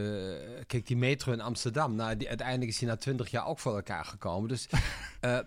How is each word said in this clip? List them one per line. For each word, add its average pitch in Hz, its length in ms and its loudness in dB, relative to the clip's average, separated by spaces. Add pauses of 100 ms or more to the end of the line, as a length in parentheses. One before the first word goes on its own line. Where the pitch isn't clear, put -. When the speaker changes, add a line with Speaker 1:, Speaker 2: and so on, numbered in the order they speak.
(680)
Speaker 1:
kijk, 120 200 0
die 123 100 4
metro 131 340 4
in 113 100 0
Amsterdam, 120 540 0
nou, 110 220 0
die, 120 100 -2
uiteindelijk 123 420 0
is 110 80 -2
die 120 100 0
na 117 80 2
twintig 127 360 0
jaar 120 140 0
ook 156 140 -2
voor 117 160 0
elkaar 92 300 -2
gekomen. 101 440 -2
Dus, 127 200 -2
Speaker 2:
<laughs> - 500 2
Speaker 1:
eh, 123 280 4